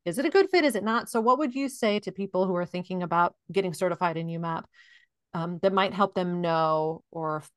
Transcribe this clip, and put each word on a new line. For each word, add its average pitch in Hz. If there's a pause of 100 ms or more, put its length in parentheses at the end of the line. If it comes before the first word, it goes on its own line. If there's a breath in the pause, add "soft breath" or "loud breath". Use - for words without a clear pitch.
is 175
it 277
a 330
good 381
fit? 349
Is 269
it 190
not? 226
So 240
what 247
would 277
you 277
say 214
to 190
people 190
who 185
are 175
thinking 180
about 175 (160)
getting 185
certified 170
in 165
U 165
map, 165 (640 soft breath)
um, 170
that 190
might 196
help 196
them 180
know 160
or 156
f-, 151